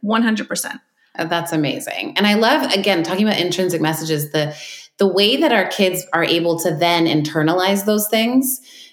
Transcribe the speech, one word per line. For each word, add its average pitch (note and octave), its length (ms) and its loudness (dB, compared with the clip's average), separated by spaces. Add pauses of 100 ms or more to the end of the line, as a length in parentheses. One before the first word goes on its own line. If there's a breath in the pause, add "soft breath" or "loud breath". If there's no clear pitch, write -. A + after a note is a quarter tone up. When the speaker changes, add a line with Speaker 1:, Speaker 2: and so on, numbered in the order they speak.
Speaker 1:
one A3 220 0
hundred A3 260 0
percent. - 320 -8 (360)
Speaker 2:
Uh, E3 100 -4
that's E3+ 260 -4
amazing. - 640 -4
And G3 100 2
I G#3 80 4
love, C4 380 2
again, F#3+ 320 0
talking F#3+ 240 0
about G#3 100 0
intrinsic F3 420 0
messages, D#3 520 -2
the, D3+ 240 -2 (420 loud breath)
the G3 80 4
way G3+ 300 2
that D4 160 2
our F#3+ 160 2
kids F3+ 440 -2
are E3 120 2
able E3 340 0
to E3 160 -2
then E3+ 320 2
internalize D#3+ 800 0
those G#3 240 0
things B3 520 0 (320 loud breath)